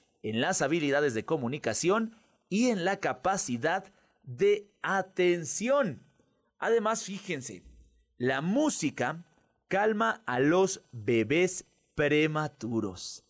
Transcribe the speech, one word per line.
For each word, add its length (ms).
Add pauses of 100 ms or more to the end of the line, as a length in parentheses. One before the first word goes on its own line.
(240)
en 180
las 220
habilidades 500
de 140
comunicación 920 (340)
y 180
en 160
la 160
capacidad 880 (320)
de 480 (120)
atención. 1200 (560)
Además, 460
fíjense, 580 (560)
la 240
música 840 (440)
calma 580
a 140
los 420 (100)
bebés 720 (300)
prematuros. 1400